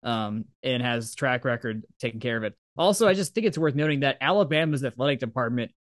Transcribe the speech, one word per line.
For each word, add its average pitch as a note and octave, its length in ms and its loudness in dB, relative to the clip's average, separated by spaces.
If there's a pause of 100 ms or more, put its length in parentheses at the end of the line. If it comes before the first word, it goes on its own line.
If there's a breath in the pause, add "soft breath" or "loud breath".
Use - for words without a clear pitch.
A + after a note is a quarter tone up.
um, A2 420 -4 (180)
and B2+ 200 -2
has A#2+ 320 -2
track B2+ 300 0
record A#2 380 -2 (160)
taking A2+ 200 -6
care A#2 180 -2
of A2+ 60 -4
it. G#2 120 -4 (220)
Also, F3 300 4
I D3+ 60 6
just F#3+ 220 -2
think A3+ 100 0
it's F#3+ 120 0
worth D#3 180 2
noting D3 240 2
that C#3 220 2
Alabama's D#3 640 2
athletic C3 360 0
department A#2+ 520 -2 (120)